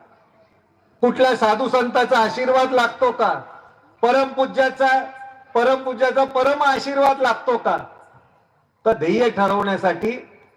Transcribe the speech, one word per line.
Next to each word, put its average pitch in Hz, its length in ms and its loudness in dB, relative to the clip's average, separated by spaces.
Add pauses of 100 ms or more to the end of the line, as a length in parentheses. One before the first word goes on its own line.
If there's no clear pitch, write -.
(1000)
कुठल्या 247 340 2
साधू 220 340 0
संतांचा 240 500 2
आशीर्वाद 254 520 0
लागतो 240 400 0
का? 185 300 -2 (600)
परमपूज्याचा, 262 1040 0 (500)
परमपूज्याचा 254 680 0
परम 269 400 0
आशीर्वाद 277 580 0
लागतो 240 360 0
का? 190 200 -2 (1080)
तर - 80 2
ध्येय 185 360 0
ठरवण्यासाठी 196 1000 -2 (280)